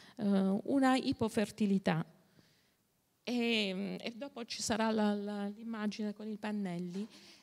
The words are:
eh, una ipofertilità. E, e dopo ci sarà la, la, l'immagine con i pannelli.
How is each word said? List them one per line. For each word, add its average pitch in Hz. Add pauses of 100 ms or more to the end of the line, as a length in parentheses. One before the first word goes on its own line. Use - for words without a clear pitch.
(180)
eh, 196
una 262
ipofertilità. 208 (1160)
E, 208
e 233
dopo 233
ci -
sarà 220
la, 208
la, 202
l'immagine 214
con 214
i 214
pannelli. 190 (380)